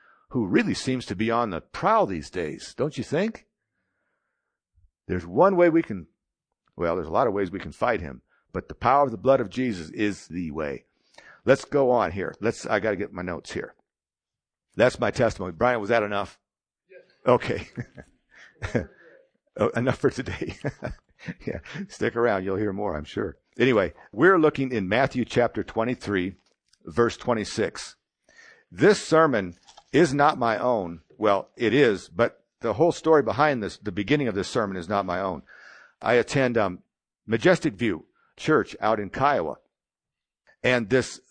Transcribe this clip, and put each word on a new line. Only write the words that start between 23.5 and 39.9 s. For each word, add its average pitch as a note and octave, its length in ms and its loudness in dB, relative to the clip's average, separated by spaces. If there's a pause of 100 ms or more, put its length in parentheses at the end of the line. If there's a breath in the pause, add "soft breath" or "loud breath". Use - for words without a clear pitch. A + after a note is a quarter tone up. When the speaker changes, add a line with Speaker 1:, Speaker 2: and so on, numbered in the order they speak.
Speaker 1:
Anyway, A2+ 360 2 (180 loud breath)
we're F3 260 6
looking C#3+ 320 2
in A2 160 -2
Matthew B2 380 0
chapter A2+ 400 0
twenty-three, G#2 720 -2 (500)
verse A#2 320 2
twenty-six. - 800 -4 (720 soft breath)
This D3+ 320 4
sermon B2+ 540 2 (360)
is D3 200 4
not C#3+ 260 4
my A#2 200 0
own. F#2+ 420 -2 (160)
Well, G2+ 400 2
it A#2 160 2
is, A#2 360 4
but A2 360 -2 (160)
the A2+ 140 -2
whole D#3 180 2
story D#3 300 4
behind A#2+ 400 0
this, F#2 160 -8
the - 120 -10
beginning A2 380 0
of G#2 60 -2
this F#2 120 -2
sermon G#2 300 -2
is F2 140 -8
not G2+ 160 0
my F2+ 120 -2
own. F#2 240 -6 (600 loud breath)
I A2 120 2
attend, B2 440 2
um, F#2 220 0 (460)
Majestic B2 480 2
View F#2+ 300 -2 (320)
Church C#3 440 0
out G#2+ 200 0
in G2 80 -8
Kiowa. A2+ 480 -2 (1080 soft breath)